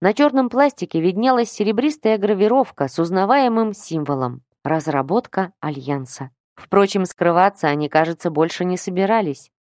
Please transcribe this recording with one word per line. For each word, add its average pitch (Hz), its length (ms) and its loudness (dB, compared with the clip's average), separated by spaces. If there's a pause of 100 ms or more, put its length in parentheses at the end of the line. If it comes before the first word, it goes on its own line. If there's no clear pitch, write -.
На 196 140 4
черном 262 340 2
пластике 240 520 0
виднелась 220 500 0
серебристая 220 640 0
гравировка 208 720 0
с - 100 -6
узнаваемым 214 760 2
символом. 135 680 -6 (220)
Разработка 160 960 -2
Альянса. 135 680 -6 (240)
Впрочем, 196 500 0
скрываться 175 640 2
они, 147 200 -2
кажется, 165 420 0
больше 165 340 -2
не 180 120 -2
собирались. 190 720 -2 (160)